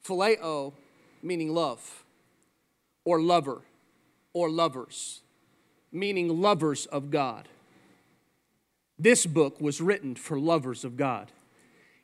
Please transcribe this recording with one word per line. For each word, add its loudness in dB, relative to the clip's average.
phileo, 0
meaning -4
love, -4
or 4
lover, 2
or 0
lovers, -4
meaning 0
lovers 2
of -6
God. -2
This 6
book 2
was -2
written 0
for -6
lovers 0
of -10
God. -4